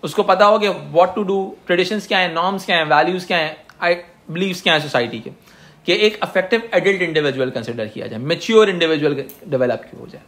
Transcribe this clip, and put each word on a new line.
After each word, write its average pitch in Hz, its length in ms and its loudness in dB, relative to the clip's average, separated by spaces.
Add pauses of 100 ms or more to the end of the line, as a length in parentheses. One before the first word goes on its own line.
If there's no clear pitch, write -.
उसको 190 200 -2
पता 190 220 4
हो 214 140 6
कि 208 80 0 (280)
what 180 220 4
to 208 100 -2
do, 196 120 0 (280)
traditions 185 400 0
क्या 202 120 2
हैं, 175 140 0
norms 190 320 -2
क्या 180 120 2
हैं, 160 120 0
values 170 360 2
क्या 180 120 -2
हैं, 156 180 -2 (260)
I, 175 140 2 (360)
beliefs 180 300 -4
क्या 175 120 2
हैं 151 80 2
society 120 380 -2
के, - 100 -14 (560)
कि 175 80 2 (120)
एक 214 180 0
effective 208 500 -2
adult 185 280 2
individual 147 480 0
consider 117 380 -6
किया 113 200 -10
जाए, 110 120 -10
mature 196 500 2
individual 156 540 0 (240)
develop 123 360 0 (160)
हो - 80 -18
जाए। - 200 -20